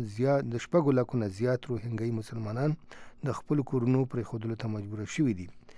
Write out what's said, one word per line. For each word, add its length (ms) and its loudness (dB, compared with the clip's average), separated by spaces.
زیات، 300 4
د 180 -4
شپږو 360 4
لکو 240 2
نه 60 0
زیات 320 0
روهینګي 400 -2
مسلمانان 500 -2
د 20 0
خپلو 240 0
کورونو 380 4
پرېښودلو 480 -4
ته 80 -4
مجبوره 460 -6
شوي 200 4
دي 140 -6